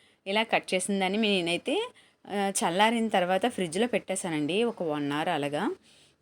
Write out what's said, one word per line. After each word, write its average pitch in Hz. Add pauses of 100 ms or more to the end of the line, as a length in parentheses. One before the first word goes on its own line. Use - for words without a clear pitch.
(260)
ఇలా 202
కట్ 196
చేసిన 196
దాన్ని 190
నేనైతే, 208 (380)
ఆ, 196
చల్లారిన 220
తర్వాత 190
ఫ్రిడ్జ్లో 190
పెట్టేశానండి 180
ఒక 214
వన్ 147
అవర్ 156
అలాగా. 151 (460)